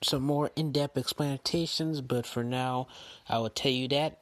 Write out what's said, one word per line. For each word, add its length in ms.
some 180
more 320
in-depth 440
explanations, 1000
but 240
for 200
now, 440
I 100
will 120
tell 220
you 160
that. 340